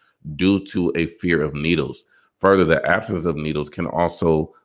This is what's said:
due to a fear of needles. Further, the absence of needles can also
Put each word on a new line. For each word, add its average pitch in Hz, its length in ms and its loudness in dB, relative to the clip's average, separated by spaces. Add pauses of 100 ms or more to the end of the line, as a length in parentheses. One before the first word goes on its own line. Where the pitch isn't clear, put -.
(360)
due 95 300 2
to 87 280 -2
a 82 120 0
fear 82 360 0
of 71 120 -4
needles. 73 500 -2 (340)
Further, 95 260 6
the 80 220 2
absence 87 380 -2
of 85 100 0
needles 76 340 -6
can 90 180 -8
also 82 680 -2 (100)